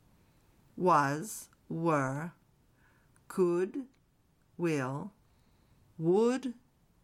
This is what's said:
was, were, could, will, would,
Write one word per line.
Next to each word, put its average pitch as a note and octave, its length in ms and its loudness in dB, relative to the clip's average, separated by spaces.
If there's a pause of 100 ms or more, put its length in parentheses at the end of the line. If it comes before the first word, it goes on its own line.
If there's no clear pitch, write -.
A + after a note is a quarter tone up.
(760)
was, D#3 720 2 (180)
were, D#3 640 -2 (960)
could, F#3+ 580 -2 (720)
will, D#3 540 -2 (880)
would, A#3 560 2 (500)